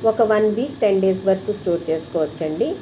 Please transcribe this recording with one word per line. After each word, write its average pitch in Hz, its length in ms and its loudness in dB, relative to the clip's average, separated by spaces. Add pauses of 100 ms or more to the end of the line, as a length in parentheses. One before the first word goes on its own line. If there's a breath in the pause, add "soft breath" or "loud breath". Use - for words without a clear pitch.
(120)
ఒక 220 220 2
వన్ 214 140 4 (100)
వీక్, 269 260 -4
టెన్ 196 220 4
డేస్ 190 240 0
వరకు 190 320 0
స్టోర్ 170 280 0
చేసుకోవచ్చండి. 160 800 -2 (120)